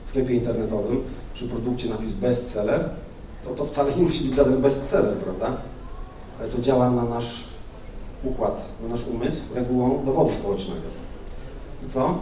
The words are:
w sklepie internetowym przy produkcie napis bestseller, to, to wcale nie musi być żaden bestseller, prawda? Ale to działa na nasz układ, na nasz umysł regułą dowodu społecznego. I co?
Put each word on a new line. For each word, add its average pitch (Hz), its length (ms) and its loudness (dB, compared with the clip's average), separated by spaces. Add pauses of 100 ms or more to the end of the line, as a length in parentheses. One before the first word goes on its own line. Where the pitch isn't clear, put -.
w - 60 -4
sklepie 123 240 2
internetowym 113 680 0 (320)
przy 120 140 -6
produkcie 120 400 -2
napis 110 240 -2
bestseller, 120 760 2 (540)
to, 127 60 -8
to 139 140 -2
wcale 139 320 2
nie 180 60 6
musi 147 220 4
być 131 100 2
żaden 127 280 6
bestseller, - 540 4
prawda? - 400 -2 (840)
Ale 113 80 -6
to 120 120 -2
działa 123 300 6
na 120 140 4
nasz 117 440 -2 (760)
układ, - 440 0 (140)
na 113 60 -6
nasz 120 200 -2
umysł 123 460 -2
regułą 127 500 2
dowodu - 280 4
społecznego. 98 560 0 (960)
I - 40 -6
co? 147 320 2